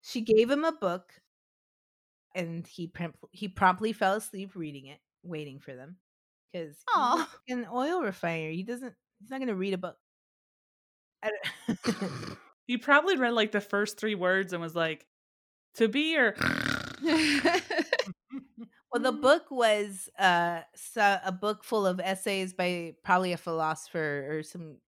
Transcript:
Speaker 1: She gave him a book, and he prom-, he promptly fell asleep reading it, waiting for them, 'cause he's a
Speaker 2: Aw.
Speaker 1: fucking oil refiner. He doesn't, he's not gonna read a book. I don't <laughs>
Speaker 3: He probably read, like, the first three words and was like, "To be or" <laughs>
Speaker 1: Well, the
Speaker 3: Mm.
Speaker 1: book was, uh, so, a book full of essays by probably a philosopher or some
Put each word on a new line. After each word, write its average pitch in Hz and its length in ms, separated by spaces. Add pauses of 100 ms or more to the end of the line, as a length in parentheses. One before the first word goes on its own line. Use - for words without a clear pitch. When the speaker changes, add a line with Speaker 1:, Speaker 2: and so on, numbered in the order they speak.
Speaker 1:
She 240 120
gave 220 280
him 285 160
a 330 60
book, 185 440 (1160)
and 165 320
he - 220
prom-, 170 280 (180)
he 208 160
promptly 190 440
fell 196 220
asleep 202 400
reading 143 320
it, 143 140 (240)
waiting 151 340
for 139 160
them, 143 220 (580)
'cause 165 140
he's - 160 (100)
a - 20
Speaker 2:
Aw. 302 360
Speaker 1:
fucking 247 400
oil 294 300
refiner. 165 500
He 175 100
doesn't, 247 320 (240)
he's 208 120
not 269 100
gonna 233 160
read 190 180
a 185 40
book. 185 180 (1300)
I 214 80 (340)
don't - 720 (100)
<laughs> - 200
Speaker 3:
He 247 100
probably 302 380
read, 247 160
like, 220 180
the 208 100
first 208 380
three 214 160
words 185 380
and 170 100
was 165 140
like, 160 320 (680)
"To 226 140
be 311 280
or" 226 220
<laughs> - 60 (2500)
Speaker 1:
Well, 233 100
the 254 100
Speaker 3:
Mm. 302 80
Speaker 1:
book 294 300
was, 214 580 (100)
uh, 175 440 (120)
so, 202 500
a 185 80
book 208 320
full 208 220
of 185 140
essays 190 540
by 175 480
probably 185 300
a 170 40
philosopher 156 920
or 156 120
some 160 360 (140)